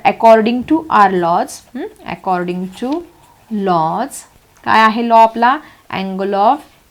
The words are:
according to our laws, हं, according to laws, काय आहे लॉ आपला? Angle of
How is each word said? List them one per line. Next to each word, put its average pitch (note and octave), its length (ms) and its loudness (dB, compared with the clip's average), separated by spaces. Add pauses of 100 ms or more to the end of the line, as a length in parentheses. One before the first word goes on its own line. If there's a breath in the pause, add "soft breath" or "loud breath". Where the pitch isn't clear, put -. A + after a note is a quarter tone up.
according A3+ 560 4 (100)
to - 20 0
our G#3 380 2
laws, F3+ 380 0 (260)
हं, D#4+ 120 -10 (220)
according F3+ 520 -6 (220)
to C4 100 -4 (600)
laws, F#3+ 560 -2 (560)
काय - 160 2
आहे A3+ 280 2
लॉ A3+ 80 4
आपला? A#3 400 4 (360 loud breath)
Angle F#3+ 400 -6
of G#3 220 2 (360 soft breath)